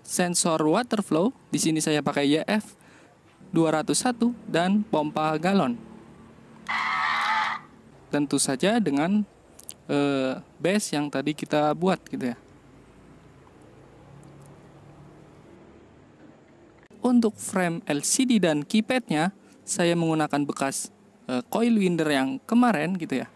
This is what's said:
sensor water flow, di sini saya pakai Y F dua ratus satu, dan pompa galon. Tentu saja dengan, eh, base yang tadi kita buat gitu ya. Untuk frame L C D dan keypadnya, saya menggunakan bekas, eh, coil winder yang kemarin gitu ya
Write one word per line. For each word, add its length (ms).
sensor 640
water 400
flow, 240
di 80
sini 240
saya 160
pakai 240
Y 120
F 240
dua 320
ratus 160
satu, 320
dan 320
pompa 560
galon. 400
Tentu 320
saja 400
dengan, 480
eh, 480
base 320
yang 160
tadi 240
kita 400
buat 320
gitu 260
ya. 60
Untuk 320
frame 560
L 160
C 160
D 160
dan 240
keypadnya, 720
saya 320
menggunakan 480
bekas, 480
eh, 240
coil 320
winder 240
yang 400
kemarin 480
gitu 320
ya 100